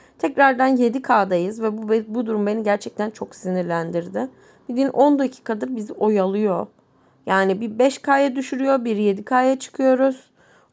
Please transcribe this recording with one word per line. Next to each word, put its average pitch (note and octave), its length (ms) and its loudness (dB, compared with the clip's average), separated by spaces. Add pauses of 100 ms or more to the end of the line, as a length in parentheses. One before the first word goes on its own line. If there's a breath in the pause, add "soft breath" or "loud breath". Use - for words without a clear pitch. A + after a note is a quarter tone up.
(200 soft breath)
Tekrardan C4+ 480 2
yedi B3 340 2
K'dayız G3+ 600 0
ve G#3+ 160 -2
bu, A3 120 -6 (180)
bu A3 180 -4
durum G#3+ 200 -2
beni G#3+ 180 -2
gerçekten G#3 460 -2
çok - 260 -12
sinirlendirdi. F3 920 -4 (400 soft breath)
Bildiğin C4 200 0
on C#4+ 300 4
dakikadır B3+ 560 -4
bizi G#3+ 180 -8
oyalıyor. G3+ 760 0 (580 soft breath)
Yani F#3+ 360 2
bir A3 180 -4
beş C4 180 2
K'ya C#4 380 2
düşürüyor, C4+ 500 -2
bir A3+ 100 -2
yedi G#3 300 0
K'ya C4 340 2
çıkıyoruz. C4 720 0 (420 soft breath)